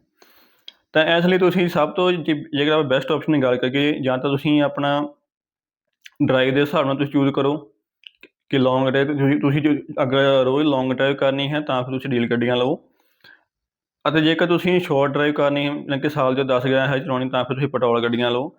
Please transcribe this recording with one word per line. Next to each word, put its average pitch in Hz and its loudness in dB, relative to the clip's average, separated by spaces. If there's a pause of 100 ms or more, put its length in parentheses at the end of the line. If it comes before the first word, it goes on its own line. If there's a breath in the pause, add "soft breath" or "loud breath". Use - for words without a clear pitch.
(920 loud breath)
ਤਾਂ 156 4 (120)
ਇਸ 170 2
ਲਈ 185 4
ਤੁਸੀਂ 180 2
ਸਭ 151 0
ਤੋਂ 185 2
ਜੇ, 165 -2
ਜੇਕਰ 147 -2
ਆਪਾਂ 156 2
ਬੈਸਟ 131 -2
ਆਪਸ਼ਨ 151 0
ਦੀ 143 2
ਗੱਲ 127 2
ਕਰੀਏ 139 0
ਜਾਂ 131 0
ਤਾਂ 135 -4
ਤੁਸੀਂ 147 0
ਆਪਣਾ 143 -2 (1200)
ਡਰਾਈਵ 131 2
ਦੇ 143 2
ਹਿਸਾਬ 143 0
ਨਾਲ 135 -2
ਤੁਸੀਂ 143 -4
ਚੂਜ਼ 139 2
ਕਰੋ 143 0 (920)
ਕਿ 139 0
ਲੌਂਗ 131 2
ਡਰਾਈਵ 139 0
ਤੁਸੀਂ, 143 0
ਤੁਸੀਂ 143 2
ਜੋ 147 2 (320)
ਅਗਰ 135 2
ਰੋਜ਼ 139 0
ਲੌਂਗ 131 0
ਡਰਾਈਵ 135 0
ਕਰਨੀ 139 -2
ਹੈ 151 -2
ਤਾਂ 135 -4
ਫਿਰ 131 -8
ਤੁਸੀਂ 131 -6
ਡੀਜ਼ਲ 120 0
ਗੱਡੀਆਂ 120 0
ਲਓ, 127 0 (1300 soft breath)
ਅਤੇ 151 2
ਜੇਕਰ 165 2
ਤੁਸੀਂ 175 2
ਸ਼ਾਰਟ 143 0
ਡਰਾਈਵ 147 0
ਕਰਨੀ 143 0
ਹੈ, 143 -4
ਯਾਨੀ 143 -6
ਕਿ 151 -2
ਸਾਲ 131 0
'ਚ 139 -2
ਦਸ 127 0
ਗਿਆਰਾਂ 135 2
ਹਜ਼ਾਰ 135 0
ਚਲਾਉਣੀ 131 -4
ਤਾਂ 127 -2
ਫਿਰ 127 -4
ਤੁਸੀਂ 139 -2
ਪੈਟਰੋਲ 120 0
ਗੱਡੀਆਂ 120 0
ਲਓ, 131 -4